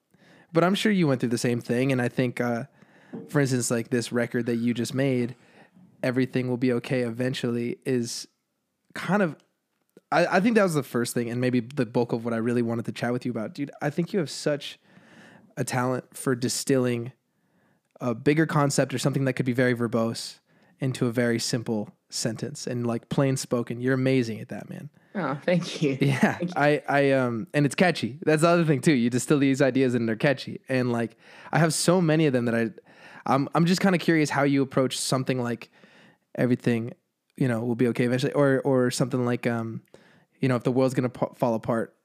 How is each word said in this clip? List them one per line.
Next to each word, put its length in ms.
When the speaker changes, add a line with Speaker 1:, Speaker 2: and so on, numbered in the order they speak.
Speaker 1:
but 100
I'm 120
sure 160
you 160
went 120
through 100
the 80
same 240
thing, 300
and 100
I 80
think, 320
uh, 220
for 120
instance, 300
like, 200
this 220
record 360
that 80
you 180
just 200
made, 420
Everything 480
Will 80
Be 160
Okay 280
Eventually, 840
is 420
kind 260
of, 140
I, 140
I 140
think 160
that 80
was 100
the 100
first 300
thing, 160
and 100
maybe 200
the 260
bulk 280
of 120
what 80
I 40
really 260
wanted 220
to 60
chat 220
with 120
you 60
about. 220
Dude, 160
I 80
think 220
you 60
have 120
such 480
a 60
talent 420
for 200
distilling 760
a 160
bigger 300
concept 480
or 40
something 280
that 80
could 120
be 60
very 240
verbose 640
into 280
a 40
very 260
simple 560
sentence 560
and, 220
like, 220
plain 260
spoken. 460
You're 120
amazing 460
at 100
that, 200
man. 200
Speaker 2:
Oh, 280
thank 380
you. 180
Speaker 1:
Yeah, 380
Speaker 2:
Thank 120
you. 60
Speaker 1:
I, 320
I, 240
um, 420
and 120
it's 100
catchy. 460
That's 220
the 40
other 160
thing 160
too. 140
You 160
distill 300
these 220
ideas 340
and 120
they're 80
catchy. 540
And, 240
like, 240
I 80
have 140
so 260
many 260
of 60
them 140
that 100
I, 140
I'm, 280
I'm 120
just 160
kinda 160
curious 320
how 140
you 180
approach 360
something 460
like 260
Everything, 580
you 140
know, 160
Will 100
Be 140
Okay 160
Eventually, 260
or, 300
or 300
something 340
like, 200
um, 360
you 80
know, 80
if 80
the 80
world's 220
gonna 160
pa-, 260
fall 200
apart, 500